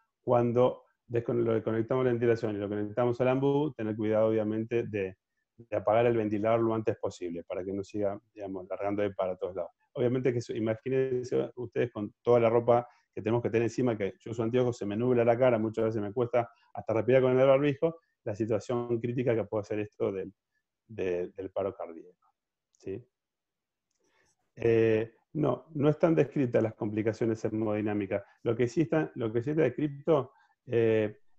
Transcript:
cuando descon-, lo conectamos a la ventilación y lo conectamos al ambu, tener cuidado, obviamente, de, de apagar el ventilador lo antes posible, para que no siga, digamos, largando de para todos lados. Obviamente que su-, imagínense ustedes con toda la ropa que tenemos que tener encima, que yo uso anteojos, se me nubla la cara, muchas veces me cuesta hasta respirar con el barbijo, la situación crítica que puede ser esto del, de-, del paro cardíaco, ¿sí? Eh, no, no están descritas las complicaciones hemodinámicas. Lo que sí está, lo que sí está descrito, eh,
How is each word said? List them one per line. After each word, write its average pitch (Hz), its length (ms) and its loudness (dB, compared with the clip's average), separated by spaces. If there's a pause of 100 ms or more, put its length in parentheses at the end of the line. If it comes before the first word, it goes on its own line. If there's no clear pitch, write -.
(220)
cuando 120 640 2 (240)
descon-, 117 360 -2
lo 113 200 0
conectamos 113 380 -2
a 127 40 0
la 127 60 2
ventilación 117 440 0
y 101 40 -6
lo 104 80 -4
conectamos 107 540 -2
al 123 60 2
ambu, 139 460 0
tener 110 220 -4
cuidado, 110 320 2
obviamente, 110 560 0
de, 101 340 -6 (400)
de 113 200 -6
apagar 110 280 2
el 120 120 2
ventilador 107 440 0
lo 113 120 0
antes 110 240 -2
posible, 87 460 -8
para 92 200 -8
que 95 100 -6
no 98 100 -6
siga, 104 360 -4 (140)
digamos, 95 360 -10
largando 101 340 -2
de 101 80 0
para 92 260 -4
todos 92 180 -6
lados. 87 160 -6 (220)
Obviamente 127 400 0
que 120 80 -2
su-, - 120 -10
imagínense 127 1040 -2
ustedes 123 360 -4
con 104 300 -8
toda 120 180 4
la 117 100 4
ropa 120 380 4 (260)
que - 80 -10
tenemos 117 220 0
que 104 60 -2
tener 113 140 2
encima, 117 340 0
que 98 220 -4
yo 113 120 -14
uso 113 120 -4
anteojos, 120 340 0
se 101 80 -6
me 101 100 -4
nubla 120 300 2
la 120 120 4
cara, 123 200 4
muchas 110 280 -2
veces 110 160 -2
me 101 120 -6
cuesta 120 360 0 (240)
hasta 110 200 -6
respirar 117 280 4
con 127 160 4
el 135 100 6
barbijo, 143 500 2 (260)
la 107 120 -6
situación 117 640 -2
crítica 123 360 -2
que 110 80 0
puede 104 200 -4
ser 107 160 -6
esto 104 320 -4
del, 95 220 -8 (540)
de-, 92 480 -4
del 95 160 -10
paro 98 240 -4
cardíaco, 85 580 -16 (380)
¿sí? 107 340 -12 (1500)
Eh, 113 540 4 (200)
no, 135 420 -2
no 143 120 2
están 160 280 4
descritas 135 480 2
las 110 100 -2
complicaciones 110 720 -2
hemodinámicas. 107 800 -2 (180)
Lo 113 140 -2
que 120 120 0
sí 165 140 -2
está, 156 320 -2
lo 117 180 -4
que 117 120 -2
sí 143 80 -4
está 156 100 0
descrito, 143 720 0 (340)
eh, 110 540 2 (200)